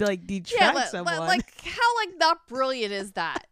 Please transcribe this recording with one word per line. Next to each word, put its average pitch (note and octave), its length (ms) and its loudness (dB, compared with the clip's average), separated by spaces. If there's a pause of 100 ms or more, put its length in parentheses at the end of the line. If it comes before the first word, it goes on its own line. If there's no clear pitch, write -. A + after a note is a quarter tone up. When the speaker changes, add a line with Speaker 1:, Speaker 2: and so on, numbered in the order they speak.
Speaker 1:
like, F#3 220 0
detract G3 340 0
Speaker 2:
Yeah, C4+ 140 6
li-, C#4 80 0
li-, G#3 80 -4
Speaker 1:
someone. C4+ 300 -4
Speaker 2:
like, E4 440 -2
how, A#4 320 2
like, G4 220 -4
not E4 280 2
brilliant B3+ 460 -2
is G3 200 -6
that? D#3+ 400 -4